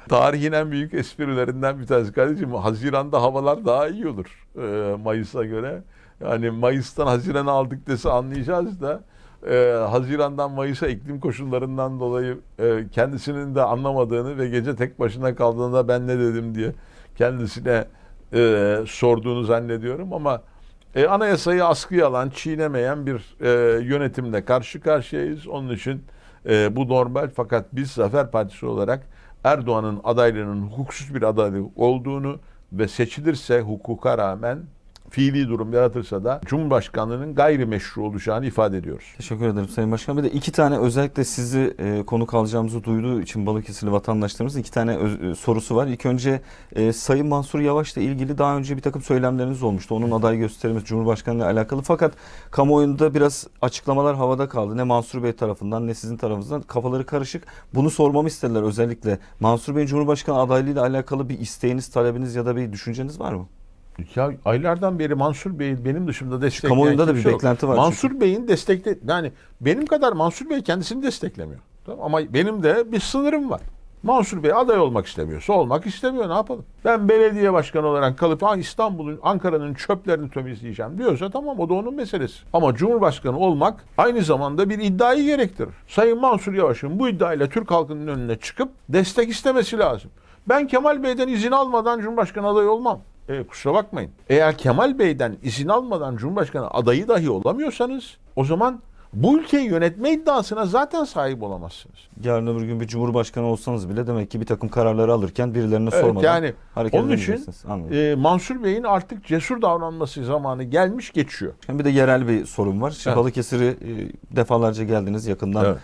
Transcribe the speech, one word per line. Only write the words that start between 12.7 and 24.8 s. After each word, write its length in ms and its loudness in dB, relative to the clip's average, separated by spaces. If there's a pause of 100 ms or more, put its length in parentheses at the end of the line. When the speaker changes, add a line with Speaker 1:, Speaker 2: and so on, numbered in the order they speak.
Speaker 1:
kendisinin 640 -2
de 80 4
anlamadığını 760 0
ve 100 -2
gece 280 -2
tek 240 -4
başına 340 -2
kaldığında 540 2
"Ben 180 0
ne 120 0
dedim?" 360 0
diye 180 -4 (440)
kendisine, 680 0 (500)
e, 420 4 (100)
sorduğunu 580 2
zannediyorum 680 -2
ama, 300 -2 (520)
e, 120 6
anayasayı 580 2
askıya 420 4
alan, 240 0
çiğnemeyen 760 -2
bir, 340 -8
e, 440 4
yönetimle 600 -2
karşı 360 0